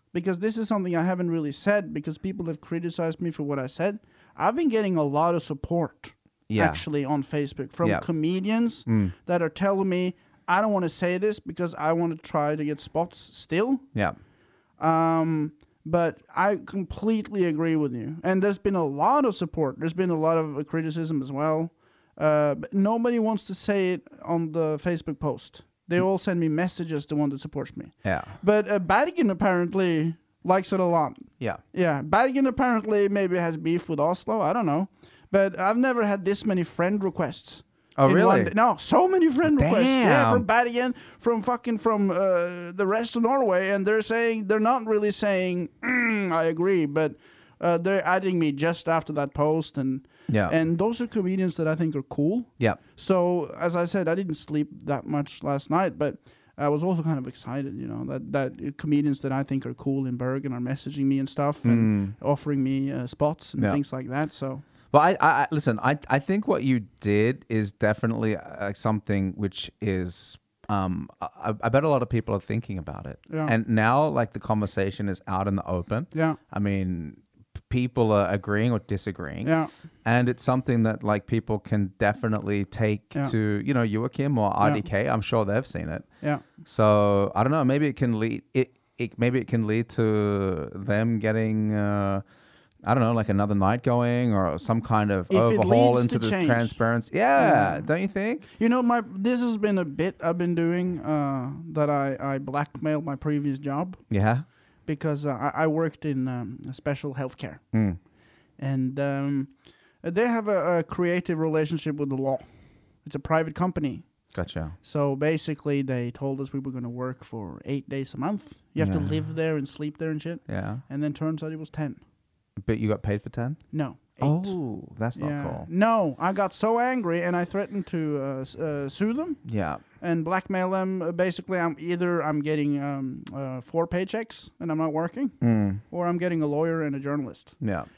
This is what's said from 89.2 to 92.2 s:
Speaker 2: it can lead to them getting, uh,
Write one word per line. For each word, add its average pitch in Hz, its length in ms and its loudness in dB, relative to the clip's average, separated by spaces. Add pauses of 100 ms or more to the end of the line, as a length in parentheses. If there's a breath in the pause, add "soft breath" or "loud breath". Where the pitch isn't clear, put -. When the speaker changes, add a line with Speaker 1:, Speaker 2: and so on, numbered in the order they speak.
Speaker 2:
it 113 100 -2
can 113 180 0
lead 113 240 0
to 101 840 0
them 107 440 0
getting, 110 560 0
uh, 101 480 0 (600 soft breath)